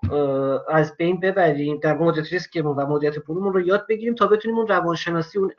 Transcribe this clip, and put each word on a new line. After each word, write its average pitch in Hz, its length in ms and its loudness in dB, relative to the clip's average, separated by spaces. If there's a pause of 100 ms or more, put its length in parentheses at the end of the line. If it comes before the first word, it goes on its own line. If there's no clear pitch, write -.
(120)
اه، 135 640 0
از 156 220 2
بین 175 220 0
ببریم، 151 600 0
در 151 180 0
مدیریت 156 360 0
ریسکمون 156 420 -4
و 139 100 0
مدیریت 147 340 0
پولمون 185 340 -4
رو 185 80 2
یاد 190 280 0
بگیریم 226 260 -2
تا 202 120 2
بتونیم 214 300 2
اون 220 100 0
روانشناسی، 170 720 -2
اون 196 200 0